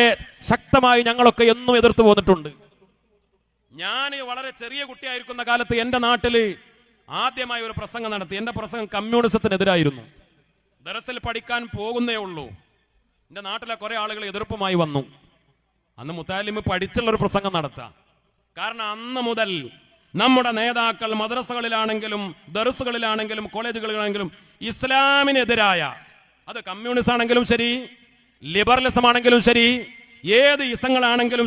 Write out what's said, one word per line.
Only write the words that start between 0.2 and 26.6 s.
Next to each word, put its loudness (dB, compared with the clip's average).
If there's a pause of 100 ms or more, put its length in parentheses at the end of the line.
ശക്തമായി 4
ഞങ്ങളൊക്കെ 6 (100)
എന്നും 2
എതിർത്ത് 6
പോന്നിട്ടുണ്ട്. 6 (1300)
ഞാൻ -4 (200)
വളരെ -8 (100)
ചെറിയ -8
കുട്ടിയായിരിക്കുന്ന -10
കാലത്ത് 2
എൻ്റെ 0
നാട്ടില് 2 (840)
ആദ്യമായി -6
ഒരു -10
പ്രസംഗം -8
നടത്തി. -8
എൻ്റെ -6
പ്രസംഗം -8 (100)
കമ്മ്യൂണിസത്തിനെതിരായിരുന്നു. 0 (840)
ദറസിൽ -10 (100)
പഠിക്കാൻ -6 (140)
പോകുന്നേ -4
ഉള്ളൂ. -12 (840)
എൻ്റെ -16
നാട്ടിലെ -8
കുറേ -8
ആളുകൾ -8
എതിർപ്പുമായി -4
വന്നു. -4 (1000)
അന്ന് -14
മുത്താലിമ് -8
പഠിച്ചുള്ളൊരു -2
പ്രസംഗം -2
നടത്താം. -10 (680)
കാരണം -8
അന്ന് -8
മുതൽ -2 (680)
നമ്മുടെ 4
നേതാക്കൾ -2 (100)
മദ്രസകളിലാണെങ്കിലും -4 (340)
ദർസുകളിലാണെങ്കിലും -4 (100)
കോളേജുകളിലാണെങ്കിലും -6 (420)
ഇസ്ലാമിനെതിരായ, 2 (680)
അത് -12 (100)